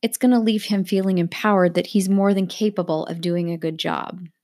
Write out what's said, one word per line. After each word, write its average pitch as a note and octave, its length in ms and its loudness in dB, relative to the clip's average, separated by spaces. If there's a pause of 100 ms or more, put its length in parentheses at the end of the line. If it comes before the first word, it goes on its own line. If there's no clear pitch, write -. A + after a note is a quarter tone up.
it's A#3 160 -2
gonna B3 240 4
leave G#3+ 240 0
him G3 200 0
feeling F#3+ 340 0
empowered F3+ 560 2
that F3+ 140 0
he's F#3+ 200 0
more G3 240 4
than F#3+ 140 0
capable F3+ 600 -2
of E3+ 140 -8
doing E3+ 300 -2
a E3+ 80 -6
good D#3+ 200 -6
job. E3+ 480 -6 (180)